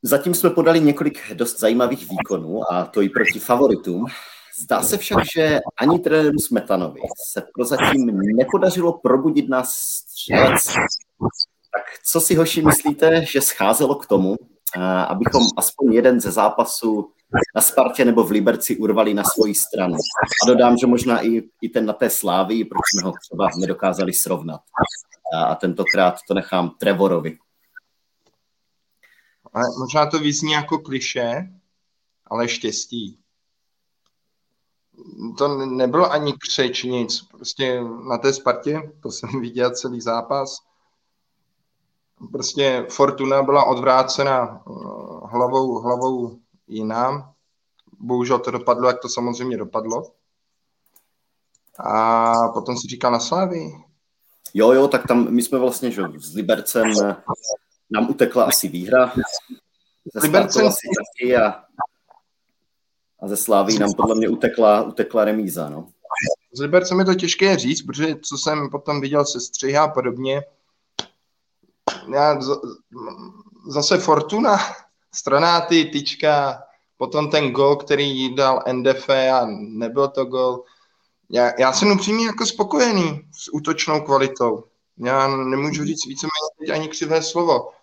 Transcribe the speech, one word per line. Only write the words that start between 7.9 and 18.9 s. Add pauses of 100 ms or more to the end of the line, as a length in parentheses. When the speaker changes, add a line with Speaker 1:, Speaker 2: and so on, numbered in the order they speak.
Speaker 1:
nepodařilo
probudit
nás
střelec. (1080)
Tak (220)
co
si,
hoši,
myslíte,
že
scházelo
k
tomu, (400)
eh,
abychom (140)
aspoň
jeden
ze
zápasů (440)
na
Spartě
nebo
v
Liberci
urvali